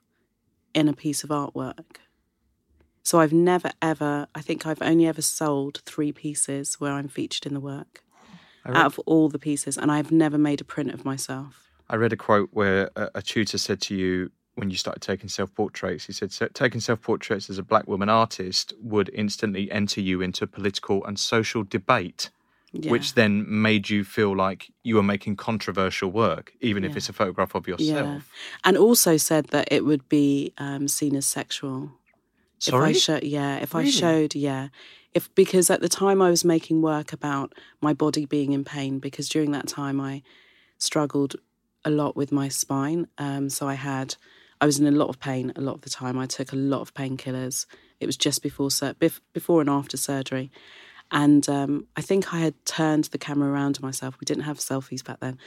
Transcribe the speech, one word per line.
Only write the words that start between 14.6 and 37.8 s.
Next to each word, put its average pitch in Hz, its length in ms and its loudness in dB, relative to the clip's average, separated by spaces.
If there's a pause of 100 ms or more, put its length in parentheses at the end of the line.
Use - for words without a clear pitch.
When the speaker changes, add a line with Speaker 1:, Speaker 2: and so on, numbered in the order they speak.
Speaker 2:
you 90 80 -6
started - 240 -6
taking 98 260 -6
self-portraits, 95 800 -4
he 98 80 -12
said, - 180 -6
"So - 220 -4
taking 123 260 -2
self-portraits 107 720 -2
as 95 80 -8
a 98 60 -6
black - 260 2
woman 101 180 0
artist 107 760 0
would 104 320 0
instantly 101 560 -2
enter 104 300 -2
you 92 220 0
into 92 260 -4
political 98 560 -2
and 101 160 -8
social 110 460 0
debate," 98 640 -2 (420)
Speaker 1:
Yeah. 156 200 -4
Speaker 2:
which - 240 0
then 107 340 4
made 107 400 2
you 104 160 0
feel 104 280 0
like 95 380 -2 (100)
you 113 140 0
were 104 80 6
making 101 320 0
controversial 98 760 -2
work, 98 520 0
even 104 240 0
if 151 60 -4
Speaker 1:
Yeah. 147 80 -8
Speaker 2:
it's - 100 -6
a 98 40 -12
photograph 95 420 -2
of 90 120 -6
Speaker 1:
Yeah. 92 80 -4
Speaker 2:
yourself. 143 540 -2 (340)
Speaker 1:
And 180 140 4
also 185 400 6
said 151 300 2
that 147 260 0
it 147 100 4
would 143 240 0
be, 143 500 2
um, 139 300 -6
seen 143 300 -2
as 135 80 -2
sexual. 139 680 -6 (680)
Speaker 2:
Sorry? - 320 4
Speaker 1:
If - 40 4
I 381 40 4
sho-, 156 240 2
yeah, 143 340 -2
if - 180 -6
I 165 40 0
Speaker 2:
Really? 277 120 2
Speaker 1:
showed, 160 440 2
yeah. 139 340 -4 (440)
If, - 220 -2
because 185 340 6
at 190 120 2
the 170 80 2
time 196 340 4
I 180 80 6
was 170 120 2
making 165 380 2
work 156 320 0
about 139 400 -6 (280)